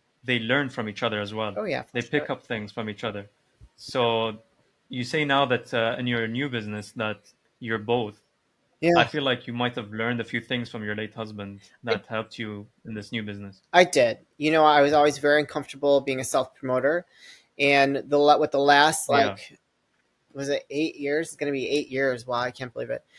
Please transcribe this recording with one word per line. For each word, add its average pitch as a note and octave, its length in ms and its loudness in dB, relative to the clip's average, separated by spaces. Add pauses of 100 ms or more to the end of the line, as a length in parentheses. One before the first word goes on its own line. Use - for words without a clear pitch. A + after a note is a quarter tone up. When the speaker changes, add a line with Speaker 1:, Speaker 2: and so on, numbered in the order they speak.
(240)
Speaker 1:
they A#2+ 160 -2
learn B2+ 300 -2
from A#2+ 200 -8
each G2+ 140 -10
other G#2+ 160 -2
as G#2 140 -8
well. A2 240 -6
Speaker 2:
Oh, G#3+ 60 -6
yeah, C3+ 200 -6
for - 100 -20
Speaker 1:
They B2 80 -4
pick D3 260 -4
Speaker 2:
sure. C#3+ 60 -4
Speaker 1:
up B2+ 120 -14
things G#2+ 260 -8
from A2 180 -8
each G#2 140 -12
other. G#2 260 -8 (460)
So A2+ 600 -2 (520)
you B2+ 140 -6
say D3+ 220 -2
now C#3 200 2
that, B2 280 -2
uh, A#2 240 0
in B2 100 -4
your A#2 200 -2
new B2+ 220 -6
business G#2 440 -8
that G#2+ 380 -8 (280)
you're A2+ 200 -4
both. A2 420 -2 (600)
Speaker 2:
Yeah. E3 160 4
Speaker 1:
I A#2+ 80 4
feel C#3+ 180 -6
like B2+ 240 -2
you B2 60 -10
might B2 220 -2
have G#2 160 -10
learned A2+ 300 -4
a - 20 -4
few A#2+ 160 -6
things A#2+ 300 -6
from A2 140 -12
your G#2 120 -6
late G#2+ 200 -10
husband G#2 460 -12 (220)
that A2+ 240 -4
Speaker 2:
I - 60 -14
Speaker 1:
helped A2 240 -8
you G#2 300 -10 (180)
in A2+ 80 -14
this G#2+ 180 -14
new A2+ 120 -6
business. G2+ 380 -14 (120)
Speaker 2:
I F3+ 120 10
did. B2 340 2 (180)
You D3+ 140 0
know, D#3+ 120 4
I D3+ 180 8
was C#3+ 120 4
always D3 240 4
very D3 240 4
uncomfortable C#3 600 0
being C3 180 -4
a C3 40 -6
self-promoter. C3 840 -2 (520)
And C#3 500 4
the C#3+ 120 2
la-, D3 180 8
with D3 140 0
the C#3 80 0
last, C#3+ 500 6
Speaker 1:
Yeah. A2 200 4
Speaker 2:
like, F2+ 280 -14 (760)
was C#3 180 -8
it C#3+ 200 -2
eight D3+ 280 -4
years? D3 320 -2
It's - 80 -14
gonna D3 140 2
be C3 160 -2
eight C#3+ 220 0
years. B2+ 380 0
Wow, B2 140 0
I B2+ 100 -2
can't B2+ 200 -10
believe A#2+ 200 -8
it. A#2+ 120 -8 (160)